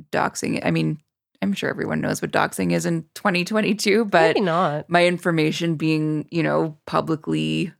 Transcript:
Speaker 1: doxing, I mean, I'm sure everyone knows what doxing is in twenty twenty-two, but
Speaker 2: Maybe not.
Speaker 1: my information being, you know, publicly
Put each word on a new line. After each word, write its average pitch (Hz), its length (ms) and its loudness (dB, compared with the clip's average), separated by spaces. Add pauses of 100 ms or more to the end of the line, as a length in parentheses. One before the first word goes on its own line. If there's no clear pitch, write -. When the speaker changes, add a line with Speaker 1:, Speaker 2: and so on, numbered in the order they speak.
(120)
Speaker 1:
doxing, - 520 -2
I 170 80 0
mean, 160 280 0 (420)
I'm 196 120 -2
sure - 160 -4
everyone 156 320 -4
knows 156 200 -2
what 156 100 -4
doxing 170 420 0
is 170 120 0
in 165 200 -2 (100)
twenty 180 300 0
twenty-two, 214 600 0
but 165 300 4
Speaker 2:
Maybe 262 60 2
not. 165 480 0
Speaker 1:
my 175 180 4
information 165 680 0
being, 156 540 0
you 165 140 0
know, 156 420 0
publicly 156 960 -2